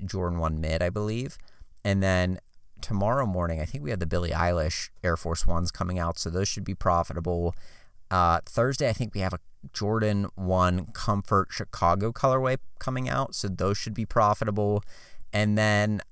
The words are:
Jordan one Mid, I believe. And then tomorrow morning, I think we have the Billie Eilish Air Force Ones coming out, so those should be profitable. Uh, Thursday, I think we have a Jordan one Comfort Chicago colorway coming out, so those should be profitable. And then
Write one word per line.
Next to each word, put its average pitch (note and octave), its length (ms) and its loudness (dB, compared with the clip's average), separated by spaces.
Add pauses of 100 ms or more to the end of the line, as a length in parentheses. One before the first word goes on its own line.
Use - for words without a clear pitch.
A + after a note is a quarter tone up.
Jordan F2+ 340 -2
one D#2 220 0
Mid, D#2+ 220 0
I F2 60 2
believe. G#2+ 480 -4 (480)
And G2 180 4
then F#2 360 2 (420)
tomorrow A2+ 460 0
morning, E2+ 340 -2
I D#2 60 -2
think - 180 -8
we - 60 -4
have G2+ 100 -4
the E2+ 60 0
Billie F2 240 0
Eilish E2+ 580 0 (160)
Air E2+ 140 2
Force - 280 0
Ones F2 240 6
coming F2+ 280 -4
out, E2+ 200 -2
so E2+ 120 -4
those F#2 180 0
should G2 160 -6
be G2 100 -4
profitable. E2+ 800 0 (560)
Uh, F2 360 4
Thursday, C3 420 0
I A2 60 0
think A2 200 -4
we G2+ 60 -2
have F#2 140 0
a F2 60 -8 (320)
Jordan G#2 640 0
one F2+ 560 2
Comfort G2+ 580 0
Chicago F#2+ 600 0
colorway C3 460 2 (200)
coming B2+ 300 -4
out, C3 260 -2
so - 140 -4
those F#2+ 280 0
should G#2+ 180 -6
be A2 120 -4
profitable. G#2 760 2 (480)
And G#2 260 4
then G#2+ 540 4